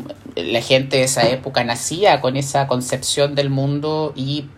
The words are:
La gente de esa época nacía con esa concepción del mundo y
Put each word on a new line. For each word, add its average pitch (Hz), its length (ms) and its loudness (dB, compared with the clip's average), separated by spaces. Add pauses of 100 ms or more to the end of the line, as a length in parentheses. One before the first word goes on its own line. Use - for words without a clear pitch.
(340)
La 101 280 -2
gente 135 340 2
de 131 80 4
esa 123 240 2
época 131 340 0
nacía 147 600 2
con 131 160 0
esa 139 280 0
concepción 131 680 0
del 139 160 0
mundo 143 640 0
y 139 300 -4 (120)